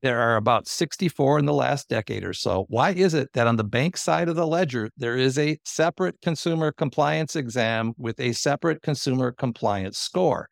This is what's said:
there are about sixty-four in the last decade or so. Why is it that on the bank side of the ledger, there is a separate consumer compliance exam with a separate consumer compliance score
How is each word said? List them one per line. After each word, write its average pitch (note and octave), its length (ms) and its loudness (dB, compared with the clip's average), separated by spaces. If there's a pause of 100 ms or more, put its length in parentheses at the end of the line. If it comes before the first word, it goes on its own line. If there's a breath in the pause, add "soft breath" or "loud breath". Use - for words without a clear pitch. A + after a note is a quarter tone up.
there B2 160 2
are A#2 180 4
about A2 300 2
sixty-four D3+ 720 0
in C#3+ 80 2
the D3 60 2
last C3+ 360 0
decade G#2+ 340 -4
or F#2 80 -6
so. F#2+ 380 -2
Why C3+ 220 2
is F3+ 240 2
it - 180 -2
that A#2 140 4
on A#2 80 4
the A2 80 2
bank A#2+ 340 0
side E3 320 0
of E3 60 -2
the E3+ 100 0
ledger, D3 520 0
there A#2+ 200 -2
is C3 220 2
a D3+ 260 0
separate F3 560 -2
consumer D#3+ 500 0
compliance D3+ 640 0
exam A2+ 640 -2
with A#2 220 -6
a B2 140 0
separate D3+ 500 -2
consumer C3 480 -2
compliance G#2 640 -2
score C#3 540 -2